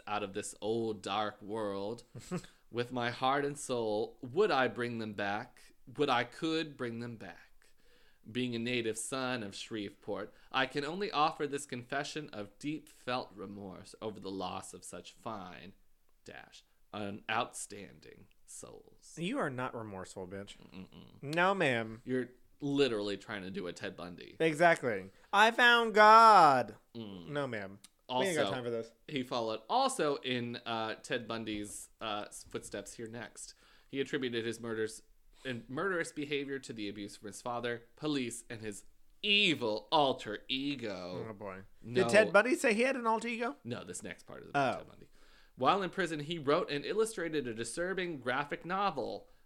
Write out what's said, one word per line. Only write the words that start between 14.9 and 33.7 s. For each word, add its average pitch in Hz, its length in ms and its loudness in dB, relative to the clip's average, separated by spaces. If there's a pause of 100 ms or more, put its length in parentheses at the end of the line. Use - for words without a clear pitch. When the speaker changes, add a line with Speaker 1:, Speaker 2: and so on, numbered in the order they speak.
Speaker 1:
fine, 92 500 -12 (500)
dash, - 400 -18 (300)
un-, 104 360 -8
outstanding 101 960 -6 (200)
souls." - 720 -20
Speaker 2:
You 202 220 -4
are 165 100 -2
not 127 260 -6
remorseful, 95 520 -10
bitch. 98 280 -12 (180)
Speaker 1:
Mm-mm. 95 640 -14
Speaker 2:
No, 190 200 4
ma'am. 117 500 0
Speaker 1:
You're 123 240 -2 (340)
literally 120 540 2
trying 101 240 -8
to 92 80 -8
do 98 180 -6
a 87 60 -6
Ted 95 240 -8
Bundy. 87 420 -12
Speaker 2:
Exactly. 156 640 4 (280)
"I 214 180 8
found 233 440 6
God." 208 800 12 (200)
Speaker 1:
Mm. 98 340 -12
Speaker 2:
No, 143 180 -4
ma'am. 101 320 -8 (300)
We 127 180 2
ain't 170 80 -2
got 143 120 2
Speaker 1:
Also, - 80 -2
Speaker 2:
time 127 100 -6
for 120 40 -4
this. 113 220 -4 (160)
Speaker 1:
he 143 160 -4
followed 117 460 -2
also 220 480 2
in, 120 480 -4
uh, 113 360 -2
Ted 117 280 -6
Bundy's, 110 580 -6 (140)
uh, 104 240 -4 (240)
footsteps - 460 -10
here 117 120 -12
next. - 460 -14 (340)